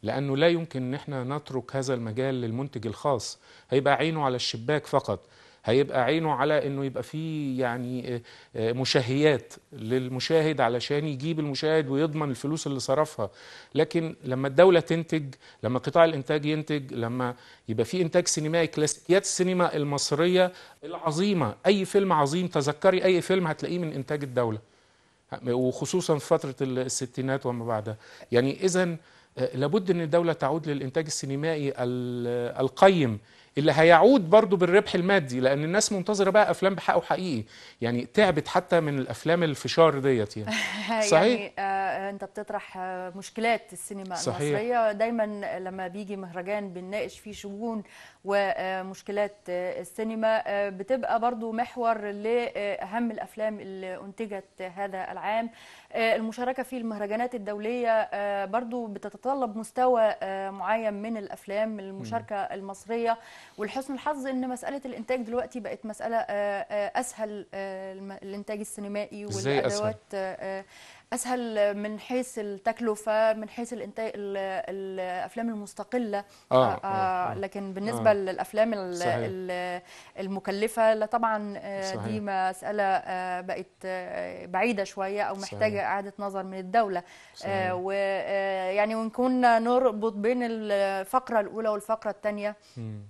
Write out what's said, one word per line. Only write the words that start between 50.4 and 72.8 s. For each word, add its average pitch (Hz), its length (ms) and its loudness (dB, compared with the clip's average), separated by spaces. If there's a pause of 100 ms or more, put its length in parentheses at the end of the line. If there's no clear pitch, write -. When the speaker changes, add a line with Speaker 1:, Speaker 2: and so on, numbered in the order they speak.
Speaker 2:
آه، 202 220 -2
بتبقى 220 500 -2
برضو 226 320 -2
محور 226 600 -2
لأهم 214 1000 -2
الأفلام 214 480 -6
اللي 190 420 -10
أنتجت 196 600 -12
هذا 190 500 -8
العام. 208 380 -4 (420)
آه، 226 240 4
المشاركة 247 480 -2
في 254 140 -8
المهرجانات 226 580 -4
الدولية، 214 540 -2
آه، 202 560 0
برضو 233 420 -4
بتتطلب 214 720 -4
مستوى، 226 640 2
آه، 196 280 -4
معين 208 440 -2
من 220 240 -6
الأفلام، 208 600 -6
المشاركة 214 560 -8
Speaker 1:
مم. 196 160 -4
Speaker 2:
المصرية. 220 680 -4 (400)
ولحسن 254 360 -6
الحظ 269 340 -4
إن 254 220 -4
مسألة 269 360 -8
الإنتاج 247 360 -4
دلوقتي 240 380 -6
بقت 208 260 -10
مسألة، 226 320 -4
آه، 220 140 0
آه، 202 680 -2
أسهل، 214 540 -6
آه، 190 400 -8
الم-، 196 180 -12
الإنتاج 202 480 -10
السينمائي 208 640 -8
Speaker 1:
إزاي 117 340 0
أسهل؟ - 60 0
Speaker 2:
والأدوات، 208 360 -2 (120)
آه، 190 460 -6
آه، 196 60 -14 (480)
أسهل 233 640 0
من 214 220 -6
حيث 247 400 -4
التكلفة، 220 920 0